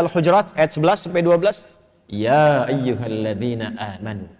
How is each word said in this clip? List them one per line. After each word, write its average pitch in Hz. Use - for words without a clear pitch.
Al-Hujurat 175
ayat 156
sebelas 170
sampai 175
dua 170
belas. 196
"Ya 127
ayyuhalladzina 110
amanu." 101